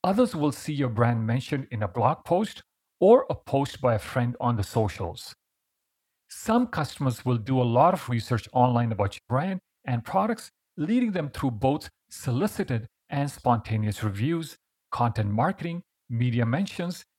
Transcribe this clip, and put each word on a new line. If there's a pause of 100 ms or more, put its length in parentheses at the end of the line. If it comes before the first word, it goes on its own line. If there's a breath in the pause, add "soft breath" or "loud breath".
Others
will
see
your
brand
mentioned
in
a
blog
post (380)
or
a
post
by
a
friend
on
the
socials. (960)
Some
customers
will
do
a
lot
of
research
online
about
your
brand (260)
and
products, (260)
leading
them
through
both (220)
solicited (220)
and
spontaneous
reviews, (340)
content
marketing, (260)
media
mentions, (140)